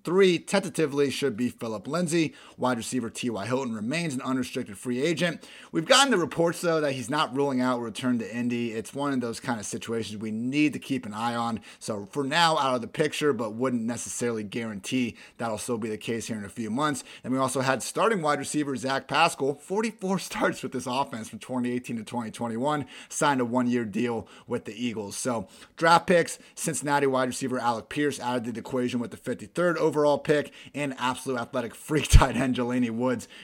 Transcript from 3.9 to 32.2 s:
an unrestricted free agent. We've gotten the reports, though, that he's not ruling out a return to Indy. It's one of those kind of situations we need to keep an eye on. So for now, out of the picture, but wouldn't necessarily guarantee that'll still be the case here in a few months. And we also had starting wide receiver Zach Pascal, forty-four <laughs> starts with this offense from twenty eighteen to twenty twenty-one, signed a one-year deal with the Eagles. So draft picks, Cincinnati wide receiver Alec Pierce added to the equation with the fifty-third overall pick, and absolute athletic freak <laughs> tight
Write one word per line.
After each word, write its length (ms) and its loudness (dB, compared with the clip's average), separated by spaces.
an 80 -2
unrestricted 560 -2
free 260 -2
agent. 460 0
We've 140 0
gotten 240 8
the 80 4
reports, 420 0
though, 220 2
that 100 2
he's 160 -6
not 260 0
ruling 280 2
out 160 2
a 20 -6
return 380 -2
to 180 -6
Indy. 360 -2
It's 200 -8
one 220 -2
of 80 0
those 180 -4
kind 180 -4
of 60 -10
situations 560 -6
we 120 -6
need 420 2
to 40 -6
keep 280 -4
an 80 -10
eye 200 -2
on. 260 -2
So 260 -6
for 200 -4
now, 340 4
out 160 2
of 80 0
the 60 -8
picture, 440 2
but 220 -2
wouldn't 300 0
necessarily 580 -4
guarantee 760 -4
that'll 180 -2
still 220 -2
be 100 -2
the 80 -4
case 300 -4
here 100 -4
in 80 -6
a 40 -10
few 220 -6
months. 340 0
And 100 -4
we 60 0
also 220 0
had 240 2
starting 360 2
wide 200 2
receiver 340 -2
Zach 320 -2
Pascal, 480 2
forty-four 640 -2
<laughs> 0 -
starts 460 -2
with 80 -6
this 140 -6
offense 420 -2
from 100 -14
twenty 320 -4
eighteen 280 -4
to 40 -8
twenty 300 -8
twenty-one, 540 -2
signed 320 2
a 40 2
one-year 400 2
deal 420 -2
with 160 -4
the 100 -10
Eagles. 420 -6
So 300 -2
draft 320 6
picks, 320 4
Cincinnati 500 0
wide 220 2
receiver 320 -4
Alec 280 0
Pierce 300 0
added 280 -2
to 60 -6
the 60 -8
equation 400 -2
with 140 -4
the 40 -12
fifty-third 640 -2
overall 400 4
pick, 340 2
and 240 -4
absolute 400 -2
athletic 380 -4
freak 320 0
<laughs> 0 -
tight 280 8